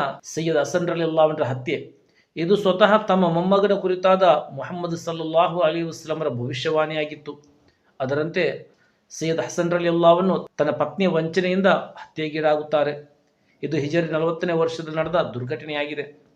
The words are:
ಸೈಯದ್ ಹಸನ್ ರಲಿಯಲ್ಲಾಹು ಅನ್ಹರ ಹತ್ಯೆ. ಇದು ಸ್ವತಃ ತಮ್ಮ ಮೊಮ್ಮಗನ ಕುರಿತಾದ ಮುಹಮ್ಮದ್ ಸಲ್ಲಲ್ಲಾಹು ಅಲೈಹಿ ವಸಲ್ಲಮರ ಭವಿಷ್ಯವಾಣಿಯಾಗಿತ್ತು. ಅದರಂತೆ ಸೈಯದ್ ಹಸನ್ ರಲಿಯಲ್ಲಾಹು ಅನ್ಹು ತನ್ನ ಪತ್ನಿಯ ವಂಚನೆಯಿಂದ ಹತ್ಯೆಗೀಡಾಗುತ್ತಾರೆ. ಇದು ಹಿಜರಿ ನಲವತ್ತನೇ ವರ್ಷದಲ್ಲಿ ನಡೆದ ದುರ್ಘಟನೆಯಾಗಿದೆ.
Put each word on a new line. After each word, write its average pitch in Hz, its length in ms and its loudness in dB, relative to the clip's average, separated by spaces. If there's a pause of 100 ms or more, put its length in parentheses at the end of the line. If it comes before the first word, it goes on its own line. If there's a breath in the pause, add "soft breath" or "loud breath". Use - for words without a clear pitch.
(240)
ಸೈಯದ್ 160 340 -2
ಹಸನ್ 175 300 0
ರಲಿಯಲ್ಲಾಹು 165 420 2
ಅನ್ಹರ 156 140 -2
ಹತ್ಯೆ. 127 600 -6 (340)
ಇದು 170 180 2
ಸ್ವತಃ 196 420 4
ತಮ್ಮ 185 360 2
ಮೊಮ್ಮಗನ 196 400 2
ಕುರಿತಾದ 185 500 2 (280)
ಮುಹಮ್ಮದ್ 170 460 -8
ಸಲ್ಲಲ್ಲಾಹು 165 600 0
ಅಲೈಹಿ 170 220 2
ವಸಲ್ಲಮರ 156 480 -4
ಭವಿಷ್ಯವಾಣಿಯಾಗಿತ್ತು. 151 1120 -4 (600)
ಅದರಂತೆ 151 720 -2 (380)
ಸೈಯದ್ 160 300 -4
ಹಸನ್ 170 320 -2
ರಲಿಯಲ್ಲಾಹು 170 480 4
ಅನ್ಹು 180 280 0 (100)
ತನ್ನ 151 140 2
ಪತ್ನಿಯ 151 360 -2
ವಂಚನೆಯಿಂದ 180 600 0
ಹತ್ಯೆಗೀಡಾಗುತ್ತಾರೆ. 151 1500 -2 (460)
ಇದು 147 140 -2
ಹಿಜರಿ 156 340 -2
ನಲವತ್ತನೇ 165 420 -2
ವರ್ಷದಲ್ಲಿ 165 440 -2
ನಡೆದ 160 180 -2
ದುರ್ಘಟನೆಯಾಗಿದೆ. 147 1080 -6 (140)